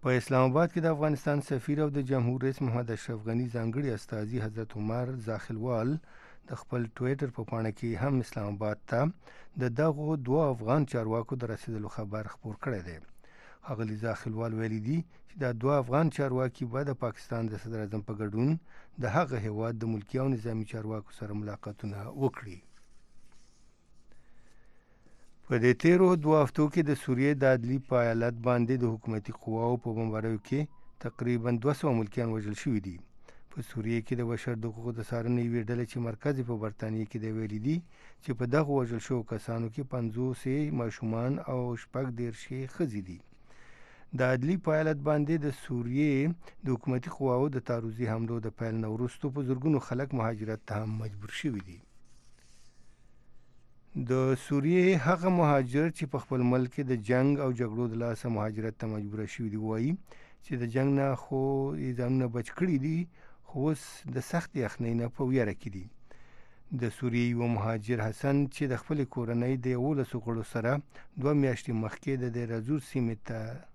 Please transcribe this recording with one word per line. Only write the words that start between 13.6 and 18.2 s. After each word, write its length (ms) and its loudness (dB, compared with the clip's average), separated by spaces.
ښاغلي 380 -4
زاخلوال 560 -2
ویلي 280 -2
دي 120 0
چې 140 -20
دا 80 0
دوه 160 4
افغان 380 2
چارواکي 480 0
به 140 0
د 140 -2
پاکستان 460 -4
د 140 -6
صدر 200 -6
اعظم 260 -4
په 120 -4